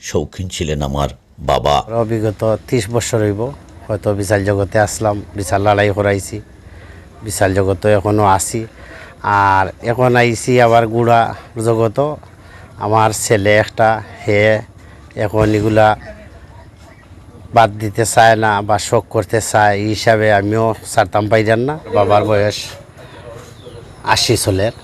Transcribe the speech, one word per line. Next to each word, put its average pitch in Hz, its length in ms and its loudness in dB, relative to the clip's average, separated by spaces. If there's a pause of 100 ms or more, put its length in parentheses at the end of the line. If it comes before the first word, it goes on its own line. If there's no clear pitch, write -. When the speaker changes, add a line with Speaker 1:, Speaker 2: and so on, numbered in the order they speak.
Speaker 1:
শৌখিন 90 480 -8
ছিলেন 76 320 -6
আমার 69 280 -4 (300)
বাবা।" 69 360 0 (340)
Speaker 2:
বিগত 110 480 -2 (100)
ত্রিশ 113 220 -2
বছর 117 320 -4
হইব 104 200 -2 (460)
হয়তো 107 260 -4
বিশাল 101 320 -2
জগতে 101 340 0
আসলাম, 104 420 -2 (140)
বিশাল 101 260 -4
লড়াই 104 280 2
করাইছি, 101 520 -2 (840)
বিশাল 101 300 0
জগতে 95 400 0
এখনও 104 300 2
আছি। 101 440 0 (560)
আর 98 420 2 (160)
এখন 120 340 0
আইছি 123 460 2
আবার 117 260 4
গুড়া 117 480 2 (300)
জগত। 113 520 0 (600)
আমার 110 360 2
ছেলে 104 440 0
একটা, 110 460 0 (240)
হে 107 320 2 (560)
এখন 107 340 -2
এগুলা 107 380 4 (1700)
বাদ 113 160 6 (100)
দিতে 110 260 -2
চায় 113 300 4
না 107 260 0
বা 104 180 0
শখ 110 300 0
করতে 110 300 -2 (120)
চায়, 104 260 4
এই 104 100 -4
হিসাবে 107 460 2
আমিও 107 420 0 (180)
ছাড়তাম 104 360 0
পাইরান 110 300 2
না। 143 200 -6 (140)
বাবার 104 300 2
বয়স 104 340 0 (1500)
আশি - 340 0
চলে, 101 340 -2 (120)